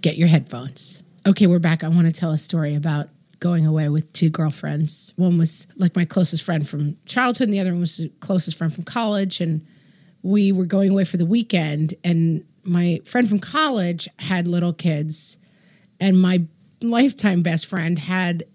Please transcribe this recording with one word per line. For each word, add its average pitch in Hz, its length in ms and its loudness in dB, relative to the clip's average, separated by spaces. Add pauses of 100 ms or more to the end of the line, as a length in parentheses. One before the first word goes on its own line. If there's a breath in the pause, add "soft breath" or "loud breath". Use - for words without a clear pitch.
Get 156 160 0
your 170 100 4
headphones. 135 720 -2 (240)
Okay, 196 200 6
we're 175 120 6
back. 160 240 0
I 160 60 -4
wanna 165 240 4
tell 165 200 -4
a 151 60 0
story 151 360 -2
about 147 340 -2 (320)
going 170 260 2
away 156 220 0
with 151 240 -2
two 165 160 2
girlfriends. 151 880 -4
One 175 220 2
was, - 280 0 (100)
like, 180 200 0
my 175 80 2
closest 165 380 0
friend 156 260 -4
from 147 280 -6 (100)
childhood, 247 420 0
and 208 60 0
the 196 60 0
other 185 120 -2
one 175 80 -2
was 175 160 -2
the 165 120 -6 (120)
closest 180 380 -2
friend 160 140 -2
from 170 120 -10
college, 208 560 -2
and 160 220 -2 (600 soft breath)
we 196 300 2
were 185 140 0
going 196 240 2
away 196 140 2
for 185 120 -6
the 170 100 2
weekend, 165 680 0 (100)
and 165 400 2 (200)
my 175 400 0
friend 247 240 0
from 202 120 2
college 220 680 -2 (120)
had 175 260 -2
little 175 260 0
kids, 156 680 -4 (600 soft breath)
and 185 220 4
my 185 220 4 (400)
lifetime 233 600 2
best 165 240 0
friend 170 320 -2
had 175 460 -4 (100)